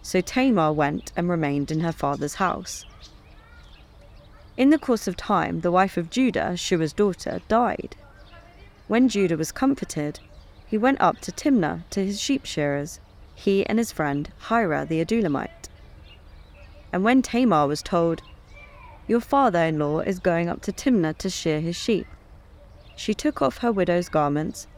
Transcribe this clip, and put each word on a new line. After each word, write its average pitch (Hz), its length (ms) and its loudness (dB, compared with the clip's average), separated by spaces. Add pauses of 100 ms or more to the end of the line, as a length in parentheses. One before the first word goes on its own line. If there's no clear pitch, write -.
So - 180 0
Tamar 196 520 2
went 147 440 -2
and 175 120 -2
remained 143 420 -2
in 156 100 -2
her 165 120 -2
father's 143 420 -4
house. - 500 -4 (1700)
In 262 140 6
the 311 80 6
course - 280 0
of 185 100 -4
time, 165 440 0
the 175 100 0
wife 185 260 4
of 165 140 -4
Judah, 233 460 0
Shua's 160 360 0
daughter, 190 540 -2
died. - 480 0 (960)
When 240 200 4
Judah 185 280 2
was 156 160 -4
comforted, 156 680 -2 (480)
he 220 100 -2
went 247 240 4
up - 200 4
to - 100 -10
Timnah 170 600 0
to 196 140 -2
his 202 160 -4
sheep 269 240 -2
shearers, 143 540 -4 (380)
he 196 300 2
and 220 120 0
his 233 140 -2
friend 143 360 -2 (200)
Hira 165 360 0
the 160 200 -2
Adulamite. 196 640 -2 (1200)
And 185 120 0
when 254 180 6
Tamar 202 460 2
was 151 140 -4
told, 170 400 0 (840)
"Your 233 140 2
father-in-law 165 800 2
is 185 180 -4
going 170 300 0
up - 140 -6
to 196 100 -6
Timnah 175 460 0
to 190 120 -4
shear 156 300 -2
his 170 160 -4
sheep," - 320 -2 (880)
she - 180 -2
took - 260 -2
off 262 180 0
her 240 120 0
widow's 175 380 0
garments 147 580 -2 (120)